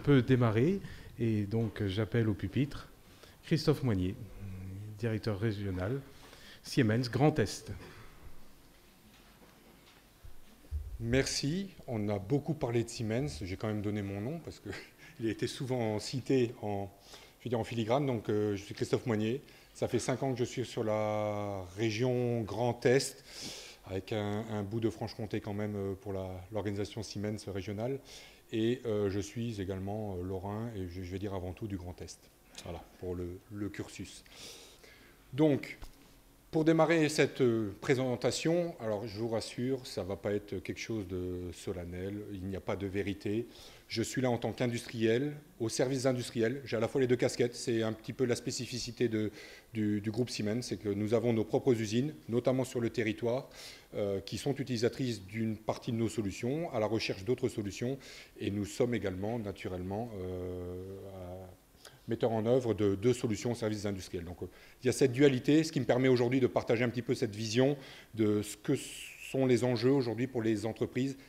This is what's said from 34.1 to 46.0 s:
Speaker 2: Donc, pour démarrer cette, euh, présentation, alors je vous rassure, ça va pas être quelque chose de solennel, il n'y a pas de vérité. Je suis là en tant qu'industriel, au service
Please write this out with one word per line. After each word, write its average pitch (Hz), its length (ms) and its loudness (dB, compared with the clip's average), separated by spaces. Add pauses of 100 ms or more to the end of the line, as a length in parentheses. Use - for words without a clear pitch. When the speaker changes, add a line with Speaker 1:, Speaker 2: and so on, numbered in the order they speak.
Speaker 2:
Donc, 143 440 2 (720)
pour 160 140 2
démarrer 160 460 6
cette, 147 320 2
euh, 113 400 4
présentation, 135 960 2
alors 110 260 -2
je 101 140 -6
vous 117 80 0
rassure, 123 580 -2
ça - 180 -4
va 95 120 -4
pas 104 180 -2
être 104 300 -4
quelque - 160 -6
chose 110 280 -4
de 90 440 -4
solennel, 90 680 -6 (120)
il 92 120 -8
n'y 95 100 -4
a 90 60 -6
pas 104 160 -2
de 98 100 -2
vérité. 101 600 -2 (420)
Je 117 120 0
suis 127 200 -2
là 127 80 4
en 117 80 2
tant 110 160 -2
qu'industriel, 120 840 2 (240)
au 113 100 0
service 131 360 2